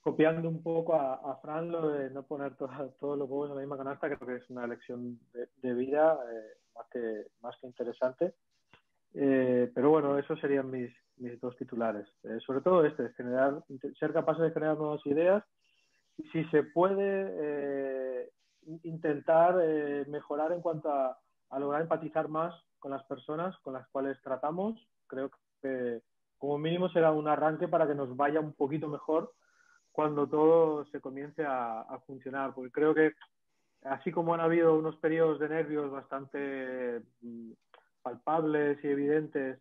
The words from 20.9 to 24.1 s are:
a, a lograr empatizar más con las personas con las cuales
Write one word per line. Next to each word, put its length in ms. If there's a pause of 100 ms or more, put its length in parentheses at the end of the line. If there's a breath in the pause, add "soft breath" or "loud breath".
a, 280 (300)
a 100
lograr 220
empatizar 480
más 260 (240)
con 120
las 140
personas 580
con 100
las 160
cuales 340